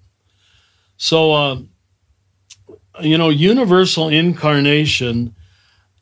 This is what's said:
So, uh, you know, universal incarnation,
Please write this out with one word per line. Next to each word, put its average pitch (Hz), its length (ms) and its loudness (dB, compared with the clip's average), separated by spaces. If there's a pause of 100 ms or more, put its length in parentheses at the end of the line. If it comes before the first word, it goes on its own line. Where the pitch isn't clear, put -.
(960)
So, 160 380 0
uh, 143 240 -2 (1400)
you 160 160 0
know, 165 120 2
universal 185 800 2
incarnation, 147 1300 -2 (680)